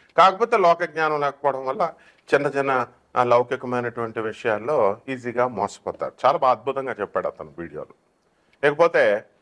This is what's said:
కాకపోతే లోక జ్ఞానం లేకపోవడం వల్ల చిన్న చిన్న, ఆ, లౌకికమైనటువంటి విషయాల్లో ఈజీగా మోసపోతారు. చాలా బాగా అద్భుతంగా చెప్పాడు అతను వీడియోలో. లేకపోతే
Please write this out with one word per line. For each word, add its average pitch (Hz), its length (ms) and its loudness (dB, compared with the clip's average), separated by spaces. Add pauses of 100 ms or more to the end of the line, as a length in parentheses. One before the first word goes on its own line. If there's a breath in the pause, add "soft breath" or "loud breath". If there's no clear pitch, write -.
(180 soft breath)
కాకపోతే 202 400 4
లోక 175 260 2
జ్ఞానం 156 380 -2
లేకపోవడం 135 440 -4
వల్ల 160 280 -4 (400 soft breath)
చిన్న 143 140 4
చిన్న, 135 400 -2 (300)
ఆ, 123 60 4
లౌకికమైనటువంటి 120 960 -2
విషయాల్లో 110 800 -2 (120)
ఈజీగా 123 380 -2
మోసపోతారు. 98 680 -8 (120)
చాలా 151 120 4
బాగా 135 140 2
అద్భుతంగా 127 480 -4
చెప్పాడు 95 280 -4
అతను 78 300 -12
వీడియోలో. 76 360 -14 (720)
లేకపోతే 147 600 2 (160)